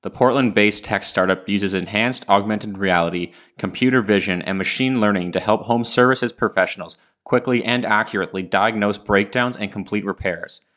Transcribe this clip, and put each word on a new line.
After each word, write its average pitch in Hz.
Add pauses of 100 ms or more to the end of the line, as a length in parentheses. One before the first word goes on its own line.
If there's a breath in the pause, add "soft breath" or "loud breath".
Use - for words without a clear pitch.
The 101
Portland-based 117
tech 98
startup -
uses 98
enhanced 104
augmented 101
reality, 87 (260 loud breath)
computer 127
vision, 98
and 95
machine 127
learning 98
to 90
help 107
home 117
services 123
professionals 92 (280 soft breath)
quickly 123
and 120
accurately 95
diagnose 104
breakdowns 120
and 101
complete 101
repairs. 90 (160)